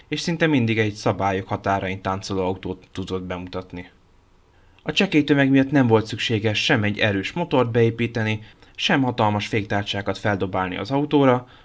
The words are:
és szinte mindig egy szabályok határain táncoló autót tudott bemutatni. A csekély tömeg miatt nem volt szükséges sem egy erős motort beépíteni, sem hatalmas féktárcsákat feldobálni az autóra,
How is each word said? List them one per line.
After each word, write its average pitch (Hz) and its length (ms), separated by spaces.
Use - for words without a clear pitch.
és 151 120
szinte 170 260
mindig 117 320
egy 107 140
szabályok 98 560
határain 98 540
táncoló 95 420
autót 92 480
tudott 92 300
bemutatni. 92 680
A 156 100
csekély - 320
tömeg 139 260
miatt 135 200
nem 139 160
volt 110 200
szükséges 107 580
sem 127 180
egy 104 160
erős 98 340
motort 139 380
beépíteni, 113 680
sem 156 280
hatalmas 110 440
féktárcsákat 101 720
feldobálni 92 580
az 101 140
autóra, 139 580